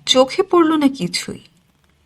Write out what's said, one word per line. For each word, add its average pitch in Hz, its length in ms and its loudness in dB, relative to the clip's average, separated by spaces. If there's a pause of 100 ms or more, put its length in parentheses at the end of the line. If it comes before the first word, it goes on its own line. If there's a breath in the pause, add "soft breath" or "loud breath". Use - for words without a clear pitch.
চোখে 262 360 2
পড়ল 339 340 2
না 285 120 2
কিছুই। - 540 -8 (640)